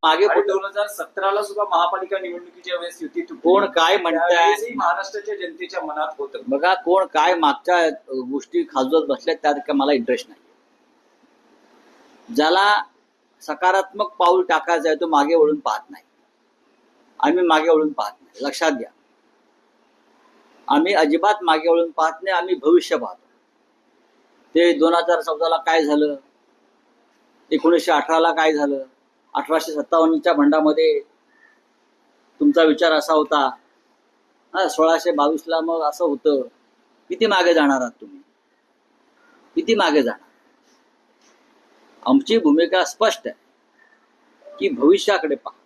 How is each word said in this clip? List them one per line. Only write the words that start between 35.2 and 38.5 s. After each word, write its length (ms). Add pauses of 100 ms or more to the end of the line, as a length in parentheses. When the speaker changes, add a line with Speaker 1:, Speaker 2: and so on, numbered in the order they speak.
Speaker 1:
मग 220
असं 240
होतं, 360 (680)
किती 160
मागे 280
जाणार 280
आहात 100 (100)
तुम्ही, 180 (1400)